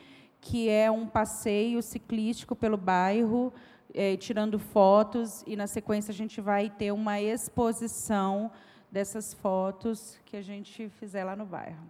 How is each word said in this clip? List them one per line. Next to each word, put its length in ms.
que 260
é 220
um 160
passeio 800
ciclístico 720
pelo 200
bairro, 800
é, 240
tirando 400
fotos, 880
e 100
na 120
sequência 440
a 40
gente 260
vai 300
ter 200
uma 300
exposição 1300
dessas 440
fotos 920
que 100
a 60
gente 480
fizer 340
lá 120
no 100
bairro. 320